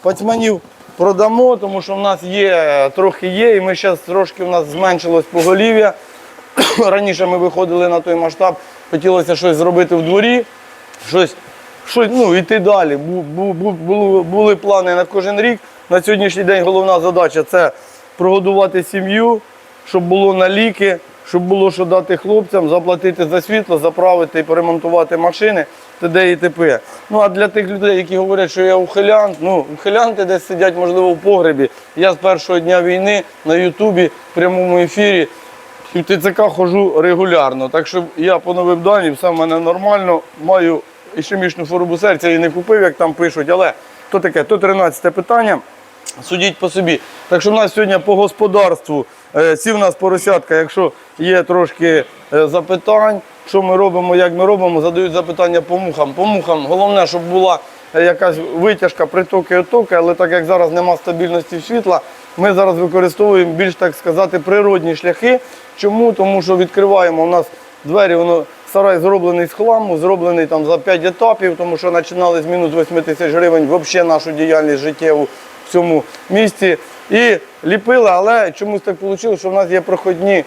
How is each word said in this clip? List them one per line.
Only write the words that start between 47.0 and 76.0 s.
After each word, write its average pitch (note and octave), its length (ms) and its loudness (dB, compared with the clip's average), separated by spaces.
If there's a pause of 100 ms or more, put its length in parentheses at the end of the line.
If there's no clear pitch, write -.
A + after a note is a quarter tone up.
Так F3 120 2
що G#3 100 2
в - 20 2
нас G#3+ 200 0
сьогодні G3 240 0
по G3 180 2
господарству, F#3+ 880 0 (300)
е, D#3 220 2
сів A3 180 -4
у - 20 -4
нас F#3+ 180 0
поросятка, F3+ 600 0
якщо D#3+ 360 0 (280)
є F3+ 240 2
трошки, E3 600 0 (300)
е, D3+ 140 2
запитань, F#3+ 760 0 (260)
що G3 140 0
ми F#3 160 0
робимо, F3+ 380 0
як F3+ 180 2
ми F3+ 120 0
робимо, F3+ 360 2
задають E3+ 300 -2
запитання F3 500 -2
по F3+ 160 -4
мухам. D3+ 360 -4
По F3+ 120 -2
мухам E3 400 -2
головне, F#3+ 420 0
щоб F3 140 -4
була, F3+ 380 0 (360)
е, E3 80 4
якась F3 320 2 (200)
витяжка, E3+ 500 0
притоки, F#3 520 -2
оттоки, F#3+ 380 0
але E3+ 180 2
так F3 180 0
як F3 140 0
зараз F3 260 2
нема F3 260 0
стабільності E3+ 680 -4
світла, G3+ 340 -2 (360)
ми F#3+ 160 2
зараз F#3 220 2
використовуємо F3+ 760 2
більш, F3+ 220 -2
так F3 200 -4
сказати, F#3 440 -2
природні F#3+ 560 0
шляхи. A3+ 440 0 (380)
Чому? A3 340 2
Тому G3 300 0
що F3+ 160 0
відкриваємо, F3+ 640 2
у - 20 2
нас E3+ 200 0 (400)
двері, F3 300 2
воно, E3+ 280 0 (300)
сарай G3 260 2
зроблений F3 480 0
з - 60 -14
хламу, G#3+ 440 0
зроблений E3+ 480 0
там D#3 200 -2
за E3+ 120 0
п'ять E3+ 280 -2
етапів, F#3+ 520 0
тому F3 200 -4
що F3+ 140 -2
починали E3+ 500 0
з D3+ 40 -8
мінус E3+ 280 -2
восьми E3 280 -2
тисяч D#3 300 -4
гривень E3 360 2
вообще F3 360 0
нашу D#3+ 280 0
діяльність D#3 520 0
життєву D3+ 440 0 (400)
в - 40 -14
цьому E3+ 320 2 (260)